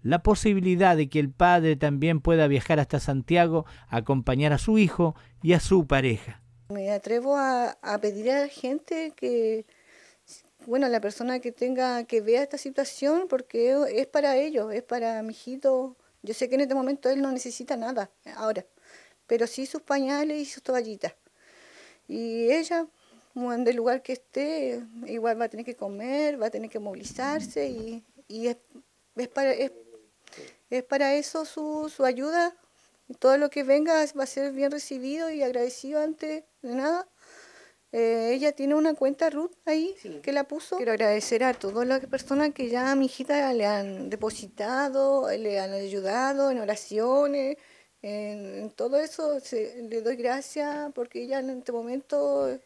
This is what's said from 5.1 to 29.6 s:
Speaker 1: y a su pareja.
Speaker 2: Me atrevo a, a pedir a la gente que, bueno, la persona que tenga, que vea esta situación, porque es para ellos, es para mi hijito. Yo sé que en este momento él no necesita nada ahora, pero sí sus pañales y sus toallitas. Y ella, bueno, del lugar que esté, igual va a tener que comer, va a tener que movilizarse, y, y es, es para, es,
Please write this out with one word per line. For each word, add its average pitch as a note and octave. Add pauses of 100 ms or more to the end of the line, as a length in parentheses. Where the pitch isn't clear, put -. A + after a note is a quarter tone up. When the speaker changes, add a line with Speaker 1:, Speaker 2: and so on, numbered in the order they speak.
Speaker 1:
y E3
a E3+
su F3+
pareja. C3 (260)
Speaker 2:
Me G3+
atrevo A#3+
a, B3+
a G#3
pedir G#3+
a C#4
la C#4+
gente D#4
que, A3 (1000)
bueno, B3+
la A#3
persona A#3
que B3
tenga, B3
que A#3
vea A3+
esta C#4
situación, C#4
porque B3+ (180)
es C4
para C#4+
ellos, C4
es B3
para A3+
mi A3
hijito. C4 (260)
Yo A3
sé B3
que C4
en C#4
este C4+
momento C4+
él C#4
no C4+
necesita B3
nada A3+ (260)
ahora, G#3+ (600)
pero A#3
sí C4
sus D4
pañales C#4+
y D4
sus -
toallitas. A3 (960)
Y A3+
ella, E4 (460)
bueno, B3
del B3
lugar B3
que B3+
esté, C4+ (240)
igual A3+
va A#3
a -
tener A3+
que A#3+
comer, B3+
va G#3+
a A3+
tener A3
que A3
movilizarse, C4
y, A3+ (240)
y A3+
es, A#3+ (600)
es A#3+
para, C4+
es, C4 (960)